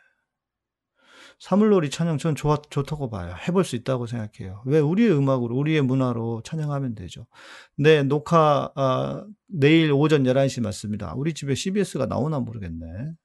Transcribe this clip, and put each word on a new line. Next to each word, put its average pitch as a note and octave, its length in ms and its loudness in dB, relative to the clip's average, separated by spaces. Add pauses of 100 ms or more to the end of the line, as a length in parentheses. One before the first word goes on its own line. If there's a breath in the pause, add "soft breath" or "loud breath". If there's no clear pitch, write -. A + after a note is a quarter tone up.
(1400 loud breath)
사물놀이 G3 500 4
찬양 E3 280 -2
전 D#3+ 180 -2
좋아-, D3+ 340 0
좋다고 C#3+ 400 -6
봐요. F2 240 -8 (140)
해볼 F#3 160 2
수 - 120 -4
있다고 B2 320 -4
생각해요. G#2+ 580 -10
왜? C#3+ 140 2
우리의 F#3 380 4
음악으로, C3 400 0
우리의 D3+ 240 2
문화로 A#2+ 600 0
찬양하면 C#3+ 520 -6
되죠. G2 320 -14 (500 loud breath)
네, D3 260 6
녹화, D3 720 2
아, C3+ 500 -2 (220)
내일 D#3 460 4
오전 C#3+ 320 4
열한 C3+ 240 2
시 B2 120 -6
맞습니다. G2+ 540 -6
우리 D3+ 180 -4
집에 C#3 220 -4
씨비에스가 F#3 520 -4
나오나 C3 320 -2
모르겠네. F#2+ 460 -8 (400)